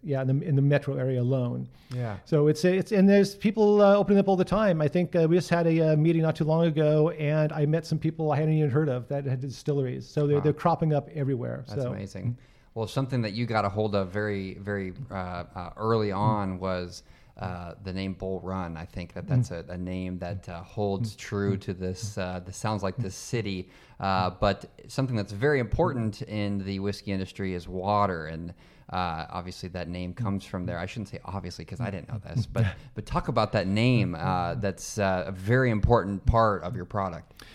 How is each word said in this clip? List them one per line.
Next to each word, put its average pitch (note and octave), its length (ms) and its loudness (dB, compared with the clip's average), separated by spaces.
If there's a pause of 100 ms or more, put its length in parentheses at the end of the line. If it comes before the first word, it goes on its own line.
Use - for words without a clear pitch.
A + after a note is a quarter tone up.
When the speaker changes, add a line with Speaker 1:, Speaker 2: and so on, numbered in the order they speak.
Speaker 1:
yeah, C3+ 180 -2
in C3+ 180 2
the, F3+ 80 -4
in D3+ 80 2
the C#3 60 4
metro C#3 360 2
area C3 240 0
alone. B2 460 0 (260)
Speaker 2:
Yeah. A#2 320 -6
Speaker 1:
So D3+ 220 4
it's, D3+ 160 2
it's, F#3 280 2
and G3 180 8
there's G3+ 260 6
people, G#3 460 4
uh, G3+ 140 10
opening G3 240 6
up F#3+ 80 4
all F#3+ 80 6
the F3+ 100 2
time. F#3 360 2
I D3+ 60 2
think, F3+ 280 0
uh, E3 120 6
we E3 80 6
just E3+ 140 2
had E3+ 180 4
a, D#3+ 260 4
uh, - 20 6
meeting D#3+ 260 4
not D#3+ 140 2
too E3 100 -2
long D#3+ 200 4
ago, D3+ 460 4
and D3+ 400 0
I D3+ 140 2
met D#3+ 220 2
some D#3+ 100 0
people D#3 340 0
I C#3+ 60 2
hadn't D#3 160 2
even D3+ 160 4
heard D3 200 2
of B2 180 -2
that C#3+ 180 -4
had C3 160 -2
distilleries. C3+ 680 -4
So D3 200 0
they're, C#3+ 100 4
Speaker 2:
Wow. C#3+ 60 0
Speaker 1:
they're D3+ 100 4
cropping D#3+ 400 2
up C#3+ 200 0
everywhere. B2+ 540 -4
Speaker 2:
That's G#2+ 140 -6
Speaker 1:
So. B2+ 100 -4
Speaker 2:
amazing. G2 460 -6 (380)
Well, A2 120 -4
something C3 360 -2
that G#2 100 -4
you A#2 140 -2
got G#2+ 180 2
a G2 40 0
hold G#2 260 0
of F#2+ 160 0
very, G2+ 440 -4
very, G2 380 -4 (160)
uh, G2 60 -10 (400)
uh, F2 200 -10
early A2 360 0
on G2 480 0
was, F2+ 440 -6 (340)
uh, F2+ 360 -10 (100)
the F#2+ 80 -8
name F#2+ 220 -4
Bull F#2+ 280 -6
Run. F2+ 360 -6
I E2 80 -12
think E2+ 280 -12
that - 140 -12
that's A#2+ 220 2
Speaker 1:
Mm. E2+ 200 -10
Speaker 2:
a, F2+ 40 -10
a F2+ 40 -8
name F2+ 420 -6
that, F2+ 280 -8
uh, E2+ 160 -12
holds G2+ 520 -4
Speaker 1:
Mm. - 20 -20
Speaker 2:
true G2+ 400 -2
to G2 160 -8
this, F#2 440 -6
uh, F#2 280 -6
this F#2+ 100 -14
sounds G#2+ 260 -4
like F#2+ 140 -4
this G2 180 -6
city, G2+ 560 -6 (300)
uh, F#2+ 300 0 (100)
but G2+ 320 0 (160)
something B2+ 300 -4
that's G2+ 160 -4
very C3+ 260 2
important A#2+ 600 0
in G2+ 420 -4
the G2 160 -4
whiskey G2+ 320 -4
industry F#2+ 420 -4
is F2 140 -6
water. F#2 600 0
And, E2 240 -10 (380)
uh, E2+ 400 -4
obviously F2+ 400 -10
that E2+ 200 -8
name F2+ 240 -6
comes G2 320 -4
from F2+ 200 -6
there. F2 140 -4
I F2 60 -6
shouldn't G2 240 -10
say - 160 -12
obviously F2+ 400 -10
'cause - 160 -10
I F#2+ 80 -4
didn't F#2+ 180 -10
know G#2 120 -8
this, G2 260 -6
but, G2+ 220 0 (140)
Speaker 1:
<laughs> - 140 -20
Speaker 2:
but - 100 -10
talk - 220 -2
about A2+ 240 0
that F#2 160 2
name, G#2+ 500 2
uh, F2 380 0
that's, G2+ 420 -4
uh, F#2 300 2
a F#2+ 60 -6
very A#2 380 2
important G2+ 540 4
part A2 380 4
of F2+ 100 -6
your F2+ 120 -8
product. F#2+ 580 -6 (120)